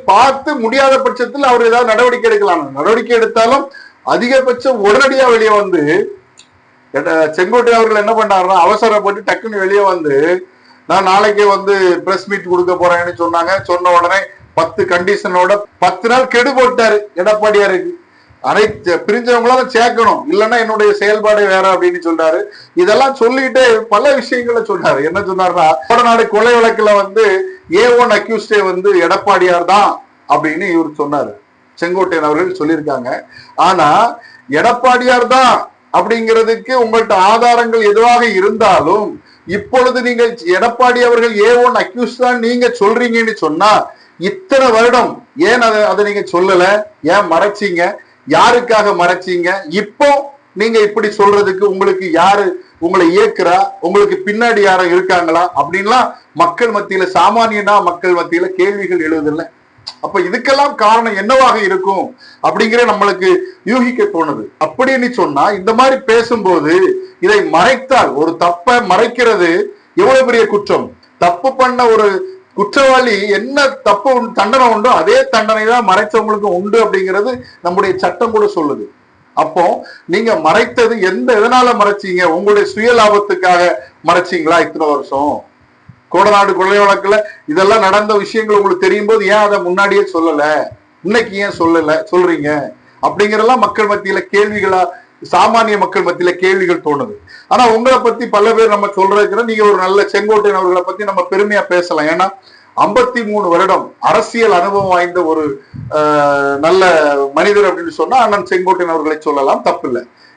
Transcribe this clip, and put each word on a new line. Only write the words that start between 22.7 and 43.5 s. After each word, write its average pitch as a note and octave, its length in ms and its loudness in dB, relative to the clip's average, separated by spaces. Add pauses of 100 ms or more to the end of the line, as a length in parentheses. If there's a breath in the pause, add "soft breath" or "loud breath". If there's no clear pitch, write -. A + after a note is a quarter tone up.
இதெல்லாம் A3+ 420 2
சொல்லிட்டு C4 480 2 (260)
பல G#3 140 0 (100)
விஷயங்களை A#3+ 480 -2
சொன்னாரு. F3 420 -2
என்ன E3 160 -4
சொன்னாருன்னா, F3+ 460 -2 (160)
கோடநாடு A#3 460 2
கொலை A3 260 2
வழக்குல A3+ 420 2
வந்து G3+ 300 2 (480 loud breath)
ஏ G#3 100 4 (120)
ஒன் A#3+ 140 4
அக்யூஸ்டே G#3+ 540 -2
வந்து F#3 360 -4
எடப்பாடியார் F3+ 640 0
தான் F#3+ 240 2 (400)
அப்படின்னு D#3 400 -2
இவர் D#3+ 280 -2
சொன்னாரு, C#3+ 360 -4 (440)
செங்கோட்டையன் E3+ 520 -2
அவர்கள் F3 300 -2
சொல்லியிருக்காங்க. D3 500 -4 (460 loud breath)
ஆனா E3 340 2 (640 loud breath)
எடப்பாடியார் B3 760 2
தான் B3+ 260 2 (400)
அப்படிங்கிறதுக்கு A3+ 800 0
உங்கள்ட்ட A3 380 0 (120)
ஆதாரங்கள் A3+ 640 2
எதுவாக A#3+ 400 4
இருந்தாலும் G3 760 0 (400 soft breath)
இப்பொழுது B3 540 -2
நீங்கள் A#3 320 0 (140)
எடப்பாடி A#3+ 540 0
அவர்கள் A#3 380 2
ஏ A3 160 4
ஒன் B3 180 4
அக்யூஸ்ட் A#3 520 -4
தான் B3 140 0
நீங்க A#3+ 260 0 (140)
சொல்றீங்கன்னு A3+ 540 0
சொன்னா F3 400 0 (460 loud breath)